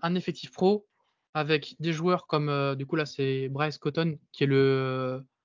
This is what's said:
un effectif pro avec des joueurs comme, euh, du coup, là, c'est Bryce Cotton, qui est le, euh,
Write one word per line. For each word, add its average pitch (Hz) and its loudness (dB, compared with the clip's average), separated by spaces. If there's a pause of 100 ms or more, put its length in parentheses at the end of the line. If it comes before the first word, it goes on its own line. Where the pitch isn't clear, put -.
un 170 0
effectif - -6
pro 202 2 (480)
avec 151 0
des 165 0
joueurs 170 0
comme, 151 0
euh, 139 0
du 135 -6
coup, 165 -4
là, 156 0
c'est 135 -2
Bryce 143 -4
Cotton, 156 -2 (140)
qui - -2
est - 4
le, 139 4
euh, 131 2 (240)